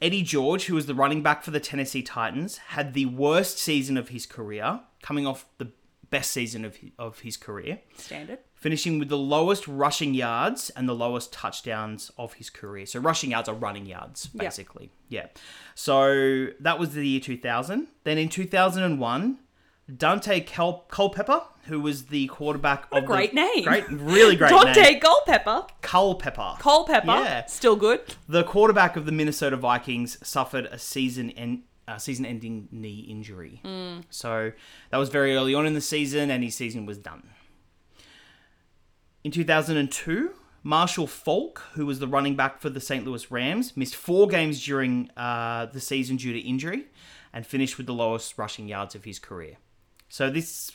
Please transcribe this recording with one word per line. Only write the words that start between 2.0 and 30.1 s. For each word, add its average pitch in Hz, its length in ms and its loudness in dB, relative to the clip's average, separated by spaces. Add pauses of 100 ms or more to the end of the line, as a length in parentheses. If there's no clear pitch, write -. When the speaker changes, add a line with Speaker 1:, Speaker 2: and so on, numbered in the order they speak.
Speaker 1:
Titans, 123 560 -6
had 143 340 -8
the 135 140 0
worst 143 520 2
season 139 380 0
of 123 140 -4
his 123 160 -12
career, 110 540 -6 (220)
coming 143 240 -4
off 135 200 -6 (120)
the 120 120 -10 (400)
best 135 220 -2
season 113 320 -6
of 107 120 -14
hi-, - 220 -20
of 117 220 -14
his 117 160 -12
career. 110 440 -12 (160)
Speaker 2:
Standard. 156 420 -14 (160)
Speaker 1:
Finishing 156 440 -2
with 147 100 -2
the 143 100 0
lowest 160 500 2
rushing 143 460 0
yards 127 560 -2
and 127 180 -4
the 123 60 -2
lowest 120 380 -4
touchdowns 107 880 -8
of 117 160 -12
his - 160 -18
career. 101 360 -14
So 127 120 -10
rushing 151 320 0
yards 117 180 -2
are 110 60 -6
running 101 320 -8
yards, - 460 -14
Speaker 2:
Yeah. 220 100 -6
Speaker 1:
basically. - 480 -10 (180)
Yeah. 110 180 -10 (500)
So 135 720 4 (100)
that 156 220 0
was 151 140 -4
the 147 120 -2
year 135 140 0
two 131 160 -8
thousand. 135 500 -4 (160)
Then 156 160 -2
in 160 120 0
two 185 160 -4
thousand 185 360 2
and 165 160 0
one, 135 400 -2 (560)
Dante 185 460 2
Cul-, 170 480 -2
Culpepper, 214 540 0 (240)
who 156 120 -6
was 143 280 -4
the 139 220 -2
quarterback 143 640 -2
Speaker 2:
What 143 80 0
a 135 40 4
Speaker 1:
of 135 60 -4
the 226 60 2
Speaker 2:
great 190 200 2
name. 320 300 2
Speaker 1:
Great, 175 260 2
really 175 440 8
great 156 140 6
Speaker 2:
Dante 381 320 10
Speaker 1:
name. 294 200 10
Speaker 2:
Culpepper. 320 680 4 (160)
Speaker 1:
Culpepper. 170 760 0
Speaker 2:
Culpepper. 302 500 6
Speaker 1:
Yeah. 226 380 2
Speaker 2:
Still 226 300 4
good. 214 240 4 (280)
Speaker 1:
The 170 160 4
quarterback 202 520 6
of 156 80 -4
the 156 80 -2
Minnesota 151 440 0
Vikings 123 600 -2 (100)